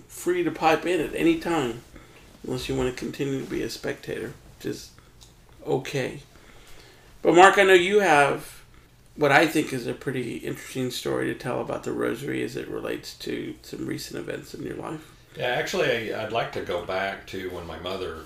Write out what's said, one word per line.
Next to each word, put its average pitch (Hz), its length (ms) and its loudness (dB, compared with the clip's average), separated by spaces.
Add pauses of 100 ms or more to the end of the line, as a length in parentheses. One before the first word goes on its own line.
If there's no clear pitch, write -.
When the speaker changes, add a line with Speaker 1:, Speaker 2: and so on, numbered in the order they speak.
Speaker 1:
free 175 360 -2
to 156 60 0
pipe 160 380 2
in 175 120 2
at - 140 -2
any 160 260 4
time, 139 440 -2 (600)
unless 127 240 -4
you 135 80 -2
want 127 140 0
to 127 100 -6
continue 135 400 -4
to 139 100 -8
be 127 120 -2
a - 80 -4
spectator, - 640 -8 (240)
which - 80 -14
is - 240 -8 (760)
okay. 135 560 -4 (1000)
But 160 140 6
Mark, 190 240 10
I 196 40 8
know 190 100 8
you 185 260 8
have 147 640 4 (520)
what 143 160 4
I 156 140 8
think 151 260 0
is 120 140 -4
a 123 80 -4
pretty 127 440 -6
interesting 131 520 -6
story 131 420 -2
to 127 60 -6
tell 127 240 -4
about 120 220 -6
the 123 80 -4
rosary 120 520 -2
as 120 120 -6
it - 120 -6
relates 57 520 -8
to - 420 -6
some - 240 -10
recent 131 340 -8
events - 360 -10
in - 80 -12
your - 140 -8
life. - 340 -12 (260)
Speaker 2:
Yeah, 127 80 -4
actually, 131 680 -2
I, 110 120 -6
I'd 104 80 -6
like 120 220 -2
to 98 80 -6
go 85 220 -4
back 95 440 -4
to 92 240 -8
when 85 160 -10
my 80 100 -10
mother 87 480 -8